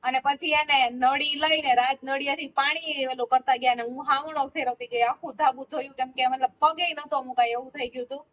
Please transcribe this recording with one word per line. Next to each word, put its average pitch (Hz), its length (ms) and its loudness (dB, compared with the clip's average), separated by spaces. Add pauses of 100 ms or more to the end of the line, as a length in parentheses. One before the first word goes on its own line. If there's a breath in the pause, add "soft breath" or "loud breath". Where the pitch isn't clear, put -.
અને 262 160 0
પછી 294 320 -2
એને 294 260 2 (120)
નળી 277 440 0
લઈને 302 400 2
રાત 254 280 2
નળિયાથી 277 460 -4
પાણી 294 580 0
ઓલું 254 200 -4
કરતા 254 300 2
ગયા 247 160 2
અને 240 100 -2
હું 254 240 -8
હાવણો 285 420 0
ફેરવતી 247 380 -4
ગઈ, 240 140 -2
આખું 254 340 0
ધાબુ 269 360 0
ધોયું, 277 240 -6
કેમ 254 160 -4
કે 254 180 0
મતલબ 262 300 0
પગે 320 340 2
નતો 294 300 -4
મુકાય 247 280 2
એવું 254 200 -4
થઈ 254 180 -8
ગયું 247 180 -8
હતું. 277 160 -10 (100)